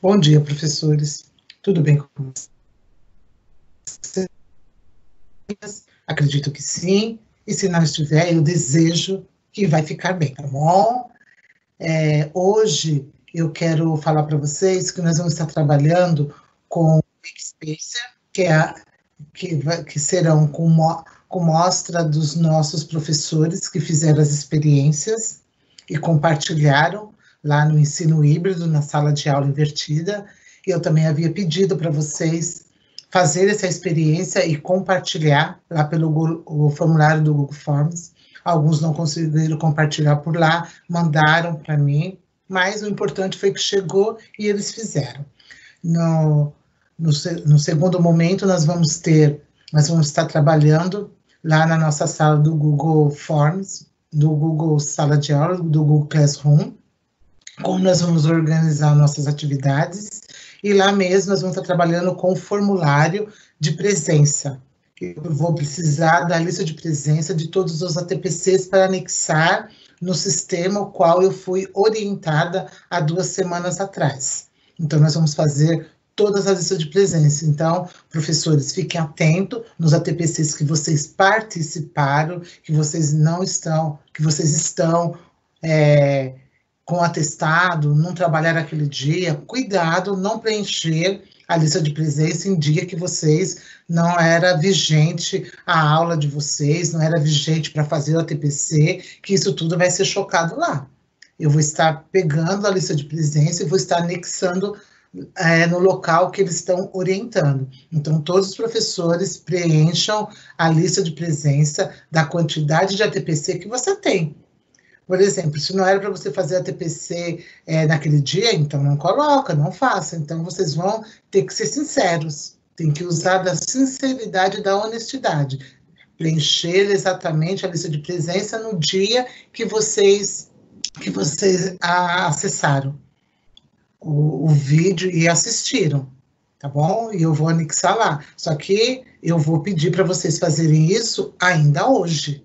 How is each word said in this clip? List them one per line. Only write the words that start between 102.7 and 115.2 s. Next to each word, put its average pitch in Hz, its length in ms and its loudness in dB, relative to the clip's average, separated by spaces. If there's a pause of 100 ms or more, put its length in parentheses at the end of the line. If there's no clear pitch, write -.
lista 185 240 -2
de 143 80 -2
presença 156 640 0
e - 20 -4
vou 165 100 0
estar 180 220 0
anexando, 180 800 -4 (580)
é, 165 320 2
no 175 140 0
local 180 500 2
que - 100 -6
eles 175 140 0
estão 185 380 -2
orientando. 175 760 -2 (220)
Então, 156 300 -2
todos 185 300 0
os - 60 -14
professores 180 800 -2
preencham 170 920 0 (280)
a 165 120 0
lista 175 340 2
de 165 80 -2
presença 151 840 0 (200)
da 160 120 2
quantidade 165 720 -2
de 202 80 0
A 208 80 0
T 190 100 -4
P 156 140 -4
C 151 240 -4
que - 80 -14
você 254 300 -4
tem. 185 400 -2 (720)
Por 185 120 0